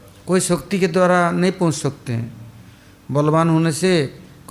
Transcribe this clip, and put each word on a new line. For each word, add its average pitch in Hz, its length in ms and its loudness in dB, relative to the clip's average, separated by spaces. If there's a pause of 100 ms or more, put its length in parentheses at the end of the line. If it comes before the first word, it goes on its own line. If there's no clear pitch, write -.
(260)
कोई 180 140 0
शक्ति 180 380 -4
के 180 100 0
द्वारा 180 420 2
नहीं 175 220 0
पहुंच 170 220 0
सकते - 380 -8
हैं। 113 400 -8 (580)
बलवान 151 400 2
होने 160 220 2
से 170 480 0 (300)